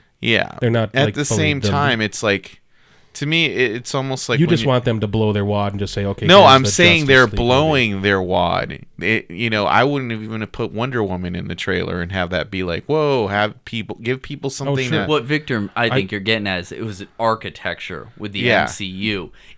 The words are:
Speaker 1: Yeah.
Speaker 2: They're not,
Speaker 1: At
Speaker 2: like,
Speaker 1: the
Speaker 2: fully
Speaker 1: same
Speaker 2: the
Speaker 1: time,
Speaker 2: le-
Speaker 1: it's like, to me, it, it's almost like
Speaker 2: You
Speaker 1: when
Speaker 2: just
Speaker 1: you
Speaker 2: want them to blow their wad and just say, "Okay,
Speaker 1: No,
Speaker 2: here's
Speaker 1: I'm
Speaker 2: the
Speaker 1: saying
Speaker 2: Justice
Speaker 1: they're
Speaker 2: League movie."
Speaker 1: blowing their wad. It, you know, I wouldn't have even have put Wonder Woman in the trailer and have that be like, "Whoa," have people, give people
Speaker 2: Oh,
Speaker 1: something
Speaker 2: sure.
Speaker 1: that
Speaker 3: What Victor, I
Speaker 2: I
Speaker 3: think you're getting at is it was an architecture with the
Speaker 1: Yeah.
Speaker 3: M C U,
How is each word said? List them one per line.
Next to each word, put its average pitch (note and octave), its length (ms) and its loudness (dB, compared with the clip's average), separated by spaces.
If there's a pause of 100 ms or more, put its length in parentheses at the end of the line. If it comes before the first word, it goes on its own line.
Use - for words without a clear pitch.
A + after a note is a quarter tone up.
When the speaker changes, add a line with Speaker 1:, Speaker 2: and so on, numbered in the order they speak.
(200)
Speaker 1:
Yeah. A2+ 400 0
Speaker 2:
They're A#2+ 120 2
not, A2+ 240 0
Speaker 1:
At C3+ 100 4
Speaker 2:
like, G2+ 80 0
Speaker 1:
the C#3+ 120 -2
Speaker 2:
fully - 140 0
Speaker 1:
same D3 200 0
Speaker 2:
the G2+ 100 0
Speaker 1:
time, C#3 300 0
Speaker 2:
le- A2 60 0
Speaker 1:
it's - 180 -6
like, G2 380 -2 (560)
to D3 100 -4
me, E3 220 2
it, A2+ 280 0
it's - 180 -10
almost C3+ 360 -4
like B2 100 2
Speaker 2:
You E3 60 6
Speaker 1:
when D#3+ 60 2
Speaker 2:
just C#3 120 2
Speaker 1:
you C#3 60 0
Speaker 2:
want B2 160 2
them A2+ 160 0
to G#2+ 60 -2
blow G#2+ 260 2
their G2+ 120 0
wad G#2 280 -2
and G2 60 -6
just G2 140 -4
say, G2+ 120 -4
"Okay, G2 200 -4
Speaker 1:
No, F3+ 160 8
Speaker 2:
here's D3 100 10
Speaker 1:
I'm C3 120 6
Speaker 2:
the G#2+ 80 2
Speaker 1:
saying F3 300 4
Speaker 2:
Justice C#3+ 60 0
Speaker 1:
they're C3 180 8
Speaker 2:
League G#2 80 -2
movie." - 100 -4
Speaker 1:
blowing B2 580 2
their G2 200 2
wad. F2+ 580 0 (200)
It, G#2+ 300 -2
you G#2+ 200 -4
know, G#2 160 0
I F2+ 180 4
wouldn't C3+ 280 -2
have A2 120 -8
even A2 180 -8
have G#2 100 -8
put G#2+ 200 -6
Wonder A#2 320 -2
Woman F2+ 320 -4
in F#2 120 -6
the F2+ 80 -6
trailer F2 460 -4
and F2 100 -6
have F2+ 180 -2
that F2+ 200 -4
be F#2+ 140 -4
like, E2+ 220 -4
"Whoa," C#3+ 420 0
have G#2 380 -2
people, G#2+ 360 -8
give B2+ 200 -4
people C#3 260 -10
Speaker 2:
Oh, - 20 -2
Speaker 1:
something C3+ 400 -2
Speaker 2:
sure. - 100 0
Speaker 1:
that G2+ 100 -4
Speaker 3:
What D3+ 160 2
Victor, C3+ 500 -2
I A#2 100 0
Speaker 2:
I A2+ 40 2
Speaker 3:
think A2+ 220 0
you're G2+ 100 -6
getting G#2 260 -2
at F#2 140 -2
is F2 100 -12
it - 140 -10
was G2+ 160 -10
an G2 80 -14 (100)
architecture F#2 1000 -4
with G#2 160 -8
the G#2+ 60 -6
Speaker 1:
Yeah. A#2 240 4
Speaker 3:
M B1 40 0
C G2 180 -6
U, F#2+ 460 -4 (260)